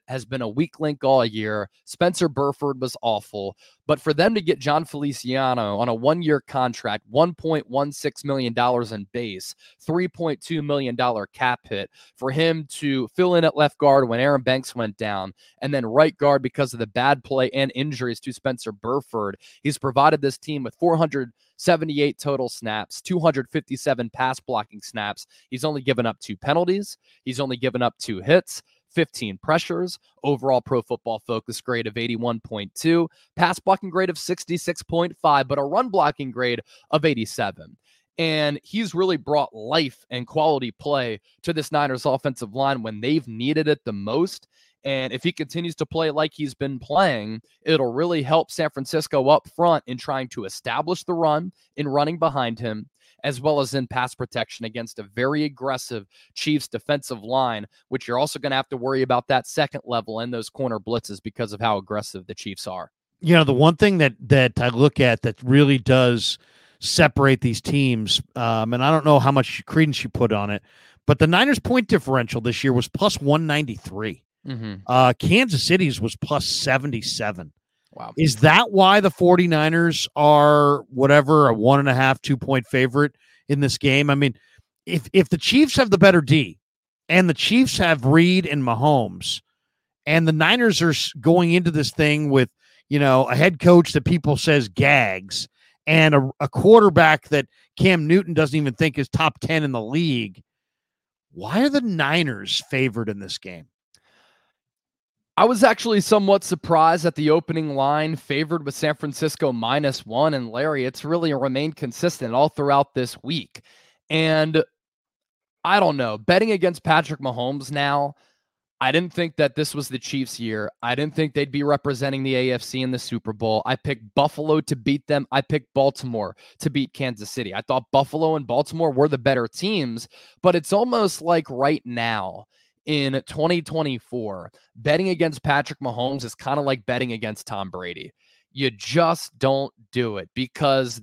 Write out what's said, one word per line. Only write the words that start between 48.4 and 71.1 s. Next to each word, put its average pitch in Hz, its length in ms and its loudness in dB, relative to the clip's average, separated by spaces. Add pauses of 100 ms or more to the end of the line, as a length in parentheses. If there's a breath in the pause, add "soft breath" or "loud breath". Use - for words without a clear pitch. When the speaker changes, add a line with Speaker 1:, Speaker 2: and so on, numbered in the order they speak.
Speaker 1:
San 156 200 -4
Francisco 135 580 -2
up 147 260 4
front 165 300 2
in 127 120 -8
trying 131 320 -6
to 107 160 -10
establish 147 580 -6
the 185 100 -6
run, 165 400 0 (240)
in 147 100 -4
running 147 300 0
behind 131 400 -2
him, 107 320 -8 (340)
as 135 160 -4
well 147 200 0
as 135 160 -2
in 131 100 -2
pass 127 300 -6
protection 117 500 -8
against 113 320 -12
a 107 60 -14
very 127 400 -2
aggressive 127 640 -8 (260 soft breath)
Chiefs 151 340 -2
defensive 131 540 -6
line, 117 460 -4 (220)
which 131 180 -6
you're 120 100 -2
also 147 220 -2
gonna 135 160 -4
have 135 140 -2
to 135 80 -8
worry 131 260 -2
about 127 240 0
that 135 180 0
second - 400 -4
level 113 340 -4
and 120 140 -8
those 113 160 -8
corner 120 300 -6
blitzes 110 420 -6
because 107 320 -8
of 101 80 -10
how 110 160 2
aggressive 98 480 -10
the 107 80 -16
Chiefs - 320 -12
are. 92 260 -12 (280)
Speaker 2:
You 175 160 4
know, 160 80 8
the 139 100 2
one 156 220 6
thing 196 240 2
that, 135 220 2
that 127 380 4
I 123 100 0
look 127 300 2
at 123 220 2
that 113 220 -4
really 139 340 6
does 123 640 2 (400 soft breath)
separate 139 600 4
these 113 200 -2
teams, 127 580 0 (160)
um, 117 380 -2
and 123 100 0
I 143 60 4
don't 156 160 2
know 147 140 8
how 131 120 4
much 135 360 0
credence 156 360 2
you 120 60 -8
put 117 240 0
on 101 160 -2
it, 104 140 -6 (420 soft breath)
but 151 140 4